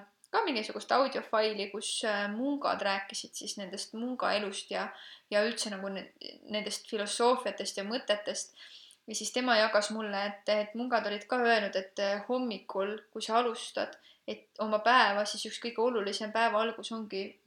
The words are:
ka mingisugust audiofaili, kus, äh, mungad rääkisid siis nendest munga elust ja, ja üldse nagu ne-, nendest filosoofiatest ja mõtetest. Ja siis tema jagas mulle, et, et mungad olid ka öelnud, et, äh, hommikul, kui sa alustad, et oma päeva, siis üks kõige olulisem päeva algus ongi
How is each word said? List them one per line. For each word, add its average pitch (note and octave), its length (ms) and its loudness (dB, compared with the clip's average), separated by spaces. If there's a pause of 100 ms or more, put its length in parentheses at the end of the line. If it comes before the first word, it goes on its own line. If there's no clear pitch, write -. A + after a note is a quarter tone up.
(260)
ka G#4+ 180 2
mingisugust G#3+ 480 -2
audiofaili, A3 800 2
kus, - 300 -6
äh, G3+ 260 0
mungad B3+ 560 -2
rääkisid G3 500 -2
siis - 240 -8
nendest G3 360 -10
munga A#3+ 400 0
elust G3+ 380 -2
ja, F#3+ 180 -2 (400)
ja G#3 140 2
üldse A3+ 280 -2
nagu G3 180 -6
ne-, F#3+ 200 -8 (400)
nendest G#3 400 -4
filosoofiatest G#3 920 0
ja G3 40 -2
mõtetest. G#3 680 -4 (540)
Ja A3 100 -8
siis G#3+ 160 -6
tema B3+ 240 2
jagas G#3+ 360 6
mulle, G#3 340 -2
et, G3+ 260 -4
et G#3+ 240 0
mungad A#3 320 0
olid G#3 200 -4
ka B3+ 120 2
öelnud, A3 360 4
et, F#3+ 240 -4
äh, G3+ 280 0
hommikul, G#3+ 720 -2 (140)
kui A3 120 -10
sa A3 160 2
alustad, A3+ 560 -2 (320)
et - 300 -10
oma G#3+ 260 0
päeva, G#3+ 420 6
siis G#3+ 220 -6
üks - 160 -10
kõige A#3 160 -4
olulisem G#3+ 560 0
päeva A3+ 240 4
algus A3+ 320 -2
ongi G#3 300 -6 (240)